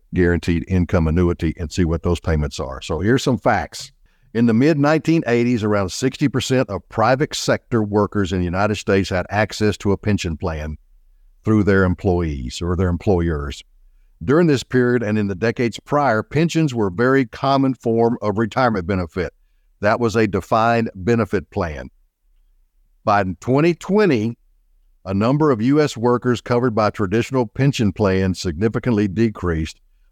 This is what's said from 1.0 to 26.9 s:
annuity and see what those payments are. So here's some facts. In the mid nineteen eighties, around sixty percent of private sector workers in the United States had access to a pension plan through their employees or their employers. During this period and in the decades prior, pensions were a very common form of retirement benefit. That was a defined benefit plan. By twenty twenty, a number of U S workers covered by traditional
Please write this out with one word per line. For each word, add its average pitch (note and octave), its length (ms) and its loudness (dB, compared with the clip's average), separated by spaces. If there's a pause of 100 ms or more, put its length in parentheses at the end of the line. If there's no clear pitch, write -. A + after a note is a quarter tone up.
annuity E2+ 500 0
and D#2+ 140 -8
see F2+ 140 0
what D#2+ 180 -4
those F2 160 0
payments D2+ 400 -4
are. C2+ 220 -10
So - 180 -6
here's A#2 240 2
some B2+ 140 0
facts. - 540 -4 (420)
In A#2 120 2
the A#2 80 4
mid C#3+ 240 2
nineteen D#3 480 2
eighties, A#2+ 380 0
around G2+ 260 0
sixty C3+ 380 -2
percent B2+ 420 -2
of G2 200 -10
private C3 440 0
sector - 480 -2
workers G2+ 520 0
in F#2 60 0
the F2+ 60 0
United G2 300 0
States G2 340 0
had F2+ 200 -2
access G#2 480 0
to G2+ 140 -2
a F#2+ 60 0
pension F#2 400 -2
plan D#2 400 -6 (640)
through G#2+ 200 4
their G2 200 4
employees E2+ 800 -2
or F2 140 -2
their F2+ 140 0
employers. E2+ 760 -2 (600)
During D#3 240 4
this C3+ 160 2
period B2 400 2
and G#2+ 160 0
in G#2 80 0
the G2 80 -4
decades A2+ 440 -2
prior, C3 440 0
pensions D#3 500 0
were A2 140 0
a F2+ 40 -2
very B2+ 340 2
common C3+ 480 0
form A#2 480 0
of G#2 160 -2
retirement A2+ 500 0
benefit. F2+ 460 -4 (480)
That G#2 180 2
was A2+ 160 0
a A2+ 100 4
defined A2+ 680 0
benefit G2+ 540 -2
plan. D2 400 -8 (1160)
By G2+ 200 2 (160)
twenty D3+ 360 2
twenty, C#3+ 640 0 (680)
a F#2+ 80 -4
number C3+ 380 2
of A2 100 0
U C#3 200 4
S C#3+ 160 -2
workers A#2+ 420 0
covered A#2+ 340 0
by G#2 160 2
traditional A2+ 560 -2